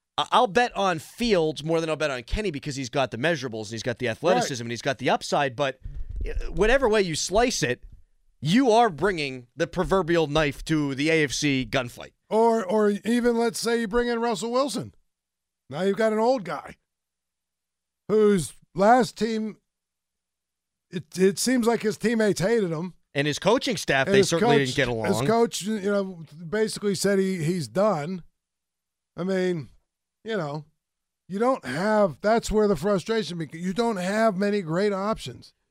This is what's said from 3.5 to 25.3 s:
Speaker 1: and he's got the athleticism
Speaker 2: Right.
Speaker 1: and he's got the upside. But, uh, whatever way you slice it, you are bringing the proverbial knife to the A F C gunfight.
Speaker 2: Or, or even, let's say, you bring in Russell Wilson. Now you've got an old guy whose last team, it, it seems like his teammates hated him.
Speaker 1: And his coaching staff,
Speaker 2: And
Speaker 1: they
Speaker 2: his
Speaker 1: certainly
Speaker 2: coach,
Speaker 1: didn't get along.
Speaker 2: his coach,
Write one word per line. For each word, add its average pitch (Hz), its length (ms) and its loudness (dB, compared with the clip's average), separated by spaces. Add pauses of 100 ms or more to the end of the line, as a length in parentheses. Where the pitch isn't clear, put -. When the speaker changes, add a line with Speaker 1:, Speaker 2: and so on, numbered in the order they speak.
Speaker 1:
and 104 80 -14
he's 110 100 -8
got 123 160 -4
the 120 100 -2
athleticism 143 540 0
Speaker 2:
Right. - 20 -10
Speaker 1:
and 117 60 -8
he's 117 100 -8
got 139 160 -2
the 135 140 0
upside. 147 440 -2
But, 135 240 -4 (480)
uh, - 240 -4
whatever 226 380 2
way 214 140 2
you 170 120 -4
slice 226 480 0
it, 123 200 -2 (600)
you 226 280 4
are 226 180 6
bringing 143 680 -4
the 165 120 -2
proverbial 170 600 0
knife 147 380 -2
to 147 300 0
the 147 140 0
A 160 140 4
F 135 80 -2
C 135 380 0
gunfight. 117 420 -6 (180)
Speaker 2:
Or, 226 360 2
or 208 240 2 (160)
even, 233 320 2
let's 226 220 -2
say, 233 200 0
you 233 80 -2
bring 240 220 0
in 233 100 -2
Russell 226 320 -4
Wilson. 240 420 -2 (760)
Now 139 140 -6
you've 196 120 0
got 220 160 2
an 214 80 -2
old 240 240 2
guy - 320 -10 (1300)
whose 208 460 4 (220)
last 214 420 4
team, 220 400 -4 (1300)
it, 175 160 -8 (120)
it 190 220 4
seems 240 280 0
like 233 140 0
his 196 160 -2
teammates 214 440 0
hated 202 300 0
him. 165 220 -8 (200)
Speaker 1:
And 143 140 0
his 143 120 -2
coaching 233 380 2
staff, 135 300 0
Speaker 2:
And 196 60 0
Speaker 1:
they 202 60 8
Speaker 2:
his 185 100 4
Speaker 1:
certainly 165 300 4
Speaker 2:
coach, 135 80 2
Speaker 1:
didn't 127 100 -4
get 131 100 4
along. 113 200 -2
Speaker 2:
his 120 220 2
coach, 226 340 2